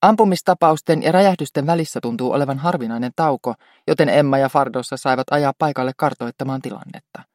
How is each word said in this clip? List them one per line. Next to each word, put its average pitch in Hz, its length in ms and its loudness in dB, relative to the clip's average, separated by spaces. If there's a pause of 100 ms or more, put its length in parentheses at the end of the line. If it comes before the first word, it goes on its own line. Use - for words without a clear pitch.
Ampumistapausten 180 1000 2
ja 160 80 0
räjähdysten 175 560 2
välissä 165 340 -2
tuntuu 120 300 -4
olevan 135 280 -2
harvinainen 123 560 -4
tauko, 135 400 -2 (320)
joten 156 220 2
Emma 139 280 4
ja 135 120 2
Fardossa 127 480 -2
saivat 131 340 -2
ajaa 143 260 0
paikalle 131 400 -2
kartoittamaan 135 640 -4
tilannetta. - 640 -16 (120)